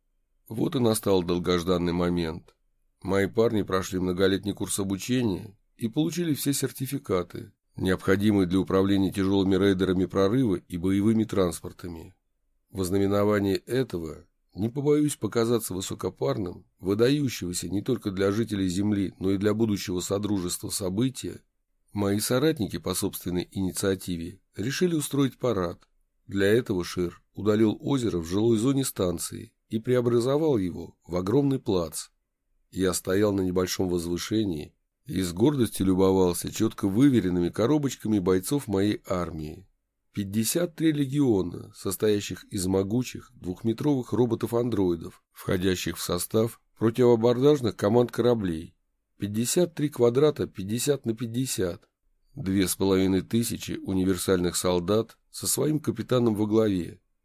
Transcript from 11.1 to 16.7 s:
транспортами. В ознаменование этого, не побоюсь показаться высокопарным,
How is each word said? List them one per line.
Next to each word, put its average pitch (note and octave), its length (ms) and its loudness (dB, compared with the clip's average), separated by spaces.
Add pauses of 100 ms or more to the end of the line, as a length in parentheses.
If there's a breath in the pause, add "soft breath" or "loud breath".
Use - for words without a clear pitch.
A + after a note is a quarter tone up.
транспортами. F2 920 -4 (560)
В F#2+ 120 -6
ознаменование G2 760 2
этого, E2+ 720 -6 (260)
не G2+ 140 -2
побоюсь D3 480 0
показаться A#2 580 -2
высокопарным, G#2 880 -6 (140)